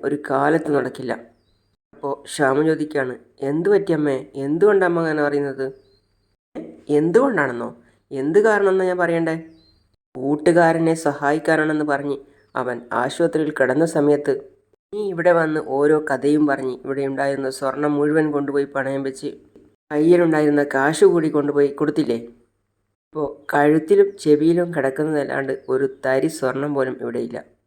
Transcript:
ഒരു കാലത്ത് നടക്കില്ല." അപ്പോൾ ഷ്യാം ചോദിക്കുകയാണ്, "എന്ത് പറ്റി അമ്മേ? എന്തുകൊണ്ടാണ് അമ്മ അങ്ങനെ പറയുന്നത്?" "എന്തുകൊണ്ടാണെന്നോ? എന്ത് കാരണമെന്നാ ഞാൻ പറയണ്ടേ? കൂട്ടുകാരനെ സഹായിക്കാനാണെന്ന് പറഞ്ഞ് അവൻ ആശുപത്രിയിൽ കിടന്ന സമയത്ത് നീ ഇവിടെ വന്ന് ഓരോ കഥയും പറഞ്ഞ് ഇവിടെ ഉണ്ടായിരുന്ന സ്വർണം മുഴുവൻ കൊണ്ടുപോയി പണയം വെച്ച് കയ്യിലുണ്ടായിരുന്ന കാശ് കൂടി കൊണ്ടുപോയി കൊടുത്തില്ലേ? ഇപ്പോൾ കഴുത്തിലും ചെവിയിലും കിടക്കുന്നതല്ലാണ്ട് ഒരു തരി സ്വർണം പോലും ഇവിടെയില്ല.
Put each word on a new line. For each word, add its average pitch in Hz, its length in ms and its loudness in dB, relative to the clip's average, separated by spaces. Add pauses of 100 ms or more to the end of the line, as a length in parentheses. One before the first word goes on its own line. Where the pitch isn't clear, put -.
ഒരു 147 180 -2
കാലത്ത് 147 500 0
നടക്കില്ല." 127 400 -4 (800)
അപ്പോൾ 139 220 -8 (120)
ഷ്യാം 135 400 0
ചോദിക്കുകയാണ്, 151 480 -2 (260)
"എന്ത് 156 300 -2
പറ്റി 190 220 2
അമ്മേ? 147 260 0 (180)
എന്തുകൊണ്ടാണ് 175 540 2
അമ്മ 170 100 0
അങ്ങനെ 156 220 -2
പറയുന്നത്?" 143 440 -2 (1200)
"എന്തുകൊണ്ടാണെന്നോ? 151 800 2 (400)
എന്ത് 143 300 0
കാരണമെന്നാ 202 440 2
ഞാൻ 180 140 -2
പറയണ്ടേ? 170 360 0 (800)
കൂട്ടുകാരനെ 160 800 2
സഹായിക്കാനാണെന്ന് 156 920 -2
പറഞ്ഞ് 143 320 -2 (380)
അവൻ 123 220 -4 (160)
ആശുപത്രിയിൽ 151 580 -2
കിടന്ന 135 360 2
സമയത്ത് 147 460 0 (600)
നീ 208 160 -6
ഇവിടെ 175 240 2
വന്ന് 160 340 0
ഓരോ 147 340 2
കഥയും 147 460 0
പറഞ്ഞ് 135 280 -2
ഇവിടെ 135 320 -8
ഉണ്ടായിരുന്ന 135 440 -4
സ്വർണം 139 440 -4
മുഴുവൻ 151 380 2
കൊണ്ടുപോയി 143 320 -2
പണയം 139 380 -4
വെച്ച് 135 260 -8 (600)
കയ്യിലുണ്ടായിരുന്ന 156 760 4
കാശ് 143 400 2
കൂടി 170 240 4
കൊണ്ടുപോയി 143 400 4
കൊടുത്തില്ലേ? 143 480 -2 (840)
ഇപ്പോൾ - 300 -8 (180)
കഴുത്തിലും 156 600 4 (100)
ചെവിയിലും 165 540 2
കിടക്കുന്നതല്ലാണ്ട് 139 800 -2 (160)
ഒരു 131 180 0 (140)
തരി 135 280 0
സ്വർണം 139 460 -4
പോലും 131 260 -2
ഇവിടെയില്ല. 120 380 -8 (280)